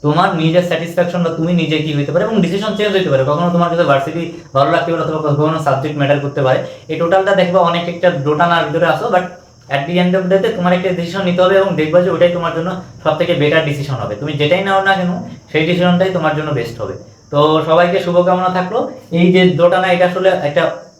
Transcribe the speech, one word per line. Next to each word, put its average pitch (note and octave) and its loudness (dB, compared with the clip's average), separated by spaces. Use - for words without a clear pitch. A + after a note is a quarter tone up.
তোমার E3+ 2
নিজের D#3+ 2
স্যাটিসফ্যাকশন E3+ -2
বা E3 0
তুমি D#3+ -2
নিজে D#3 0
কি D3+ -4
হইতে C#3+ -2
পারে, F3 0
এবং A3 0
ডিসিশন G3 -2
চেঞ্জ G3+ -2
হইতে F3+ 0
পারে। C3+ 2
কখনো D#3 0
তোমার F3 2
কাছে E3+ 0
ভার্সিটি D#3 0
ভালো C#3+ 2
লাগতে F3 0
পারে D#3+ -2
অথবা D#3 -4
কখনো D3+ 0
সাবজেক্ট C#3+ -2
ম্যাটার C#3+ 0
করতে C#3 -4
পারে। C3 2
এই D#3+ -6
টোটালটা F#3+ 2
দেখবে F3+ 2
অনেক E3+ 0
একটা F3+ 0
দোটানার D#3 0
ভিতরে D#3+ 0
আসো, D#3+ 0
but F3+ 2
at C#3 -2
the F3 -4
end F3+ 2
of F#3 -2
the G3 4
day A3+ 0
তোমার F3+ 0
একটা F3+ -2
ডিসিশন F3+ -4
নিতে F3 0
হবে F#3 4
এবং F#3+ 2
দেখবা D#3 2
যে F3+ 0
ওটাই F3 2
তোমার E3+ -4
জন্য F3+ -6
সব - 0
থেকে F3 0
বেটার D3 2
ডিসিশন C#3 -4
হবে। G#2 -6
তুমি D3 -6
যেটাই F3+ 0
নাও G3 2
না F#3+ 2
কেন, F3+ -2
সেই D#3 0
ডিসিশনটাই F3+ 2
তোমার D#3 0
জন্য D3+ -4
বেস্ট A#2+ -6
হবে। G2 -8
তো D#3 2
সবাইকে F3 2
শুভকামনা F3+ 2
থাকলো। F#3 -4
এই F3 4
যে F#3 4
দোটানা, F3 2
এটা F3+ 2
আসলে F3+ 2
একটা D#3+ 0